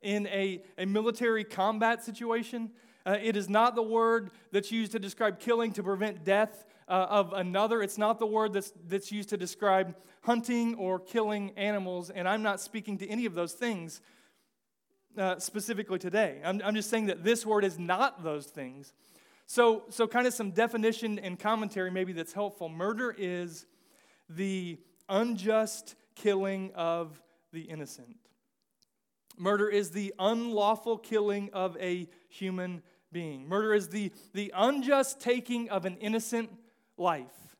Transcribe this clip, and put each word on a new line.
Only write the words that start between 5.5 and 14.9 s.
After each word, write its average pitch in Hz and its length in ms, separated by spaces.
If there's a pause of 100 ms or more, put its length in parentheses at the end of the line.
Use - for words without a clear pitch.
to 202 100
prevent 196 400
death, 208 420 (220)
uh, 185 220
of 196 240
another. 196 480
It's 202 160
not 214 220
the 226 60
word 214 280
that's, 196 200 (140)
that's 196 240
used 208 180
to 208 80
describe 185 580 (260)
hunting 233 540
or 185 240
killing 208 560
animals, 190 540
and 180 180
I'm 214 140
not 202 180
speaking 208 380
to 190 100
any 226 180
of 185 100
those 170 180
things, 185 480 (1160)